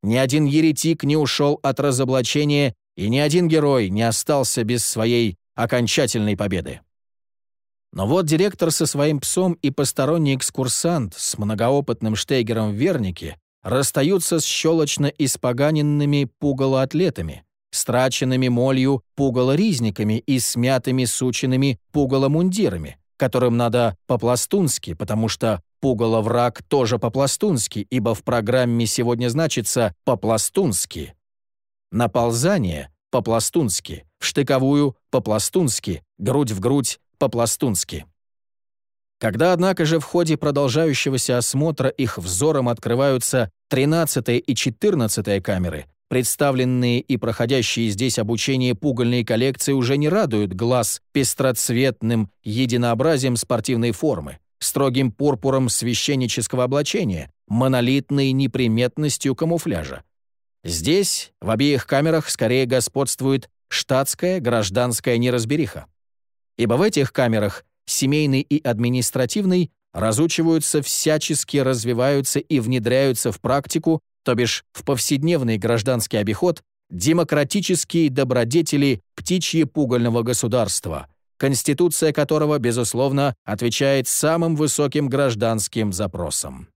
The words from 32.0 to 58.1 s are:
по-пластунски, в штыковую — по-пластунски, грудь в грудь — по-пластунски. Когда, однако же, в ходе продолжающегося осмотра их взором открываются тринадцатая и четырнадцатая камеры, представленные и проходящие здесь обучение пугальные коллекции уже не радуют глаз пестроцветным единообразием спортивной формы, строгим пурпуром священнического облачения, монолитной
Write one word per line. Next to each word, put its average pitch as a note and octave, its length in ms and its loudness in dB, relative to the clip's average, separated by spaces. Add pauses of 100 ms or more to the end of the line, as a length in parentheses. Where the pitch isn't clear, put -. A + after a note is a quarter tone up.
по-пластунски, A2+ 920 -2 (140)
в - 60 -12
штыковую — C#3 720 2 (140)
по-пластунски, A2 920 -2 (160)
грудь B2+ 340 0
в F#2+ 80 -4
грудь — C3 400 0 (180)
по-пластунски. A#2 880 -2 (1120)
Когда, A2+ 320 2
однако F3+ 320 2
же, D#3+ 140 2
в D3+ 60 -4
ходе E3 320 2
продолжающегося C#3 1040 0
осмотра C3+ 500 0
их - 300 -4
взором B2 500 0
открываются B2 840 0 (180)
тринадцатая C#3 720 2
и - 160 -2
четырнадцатая A2+ 840 0
камеры, F2 460 -4 (220)
представленные B2+ 920 0
и B2+ 160 -2
проходящие A#2 760 0
здесь A2+ 280 -2
обучение B2 560 0
пугальные B2 500 0
коллекции B2+ 480 0
уже C3+ 240 2
не D3 120 2
радуют A2+ 460 0
глаз A#2 480 0 (100)
пестроцветным A#2+ 1160 0 (120)
единообразием B2 920 0
спортивной A#2 560 0
формы, F#2 460 -4 (220)
строгим C3 500 0
пурпуром C3+ 580 0
священнического B2 960 -2
облачения, B2+ 680 -2 (160)
монолитной C3 840 2